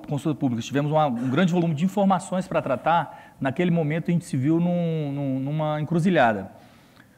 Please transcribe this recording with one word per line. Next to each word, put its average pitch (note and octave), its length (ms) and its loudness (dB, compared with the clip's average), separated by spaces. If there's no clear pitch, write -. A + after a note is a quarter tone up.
consulta D3+ 300 -2
públicas, A#2 260 -2
tivemos C#3+ 260 -2
uma, D#3 160 4
um B2 220 -2
grande E3 240 2
volume E3+ 220 2
de D3 100 -2
informações F#3 640 0
pra D#3 140 -2
tratar, D#3 760 -2
naquele D3+ 320 0
momento E3 400 0
a - 20 2
gente E3+ 120 0
se C#3 140 -4
viu D#3 200 2
num, E3 540 -2
num, C#3 260 -2
numa D3+ 400 -2
encruzilhada. D3+ 720 2